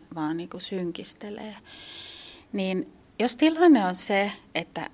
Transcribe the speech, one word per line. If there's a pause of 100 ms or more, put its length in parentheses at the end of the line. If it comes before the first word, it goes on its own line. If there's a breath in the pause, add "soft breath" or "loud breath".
(160)
vaan
niinku
synkistelee. (960 loud breath)
Niin (260)
jos
tilanne
on
se, (220)
että,